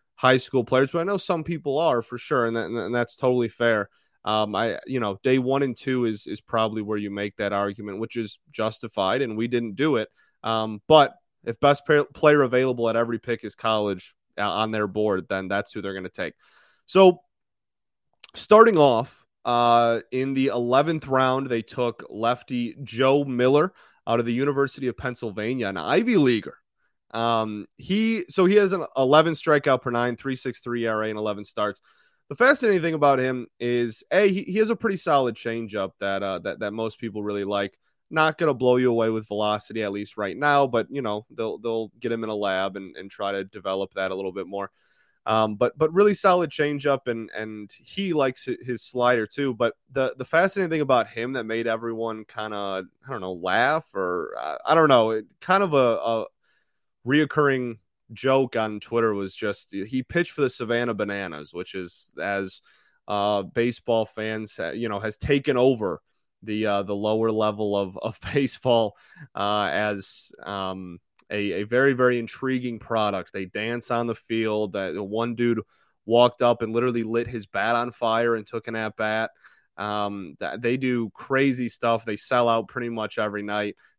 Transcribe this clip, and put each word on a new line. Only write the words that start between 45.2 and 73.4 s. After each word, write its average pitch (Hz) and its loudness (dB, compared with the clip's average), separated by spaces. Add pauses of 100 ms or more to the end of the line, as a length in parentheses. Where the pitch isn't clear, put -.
Um, 110 2
but, 123 0
but 156 0
really 202 4
solid 180 2
changeup, 143 -2
and, 113 -4
and 107 -10
he 196 -6
likes 135 0
hi-, 127 -4
his 123 -6
slider 123 2
too. 139 -4
But 117 0 (160)
the, 131 -2
the 127 -8
fascinating 185 0
thing 160 0
about 131 2
him 120 -6
that 127 -4
made 113 -4
everyone 113 -4
kinda, 101 -8 (200)
I 131 -14
don't 117 -8
know, 92 -8
laugh 113 0
or, 90 -4
uh, 73 -8
I 151 4
don't 160 6
know, 117 6
it, 110 -4 (160)
kind 196 2
of 156 0
a, - 6
a 113 2 (800)
reoccurring 135 0 (340)
joke 131 0
on 107 -2
Twitter 113 0
was 98 -6
just - -6
he 110 -6
pitched - -4
for 151 -4
the 127 2
Savannah 117 -2
Bananas, 95 -6
which 90 -10
is, - -12
as, 98 -4 (480)
uh, 104 0
baseball 117 0
fans, 110 -8
uh, 82 -6
you 117 -6
know, 101 -4
has 107 -6
taken 139 0
over 113 2 (400)
the, 107 -4
uh, 101 0
the 101 -6
lower 110 0
level 107 0
of, 98 -2
of - -8
<laughs> - -4
baseball, 120 2 (360)
uh, 101 0
as, 104 -4 (120)
um, 95 -8 (320)
a, 101 -2
a - -2
very, 127 2
very 123 2
intriguing 123 -4
product. 104 -2
They 95 -8